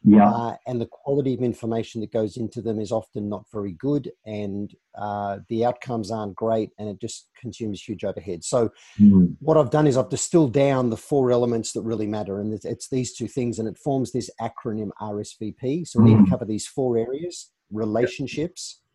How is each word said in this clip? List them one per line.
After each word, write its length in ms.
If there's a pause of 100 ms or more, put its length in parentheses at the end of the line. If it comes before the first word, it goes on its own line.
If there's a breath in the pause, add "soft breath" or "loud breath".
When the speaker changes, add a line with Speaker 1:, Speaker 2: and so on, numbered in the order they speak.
Speaker 1:
Yeah. 280
Speaker 2:
Uh, 260 (100)
and 140
the 60
quality 480
of 60
information 600
that 120
goes 240
into 260
them 160
is 140
often 360
not 240
very 200
good, 400 (120)
and, 500 (220)
uh, 420 (100)
the 160
outcomes 460
aren't 260
great, 420
and 100
it 120
just 280 (120)
consumes 420
huge 220
overhead. 400
So 260 (300 soft breath)
Speaker 1:
Mm. 400
Speaker 2:
what 160
I've 140
done 160
is 100
I've 120
distilled 440
down 380
the 60
four 360
elements 400
that 100
really 240
matter, 340
and 120
it's, 120
it's 240
these 260
two 140
things, 300
and 100
it 100
forms 340
this 180 (100)
acronym 500 (100)
R 200
S 180
V 140
P. 320
So 160
we 100
need 80
to 60
Speaker 1:
Mm. 60
Speaker 2:
cover 140
these 220
four 300
areas: 540 (200)
relationships, 1080 (140)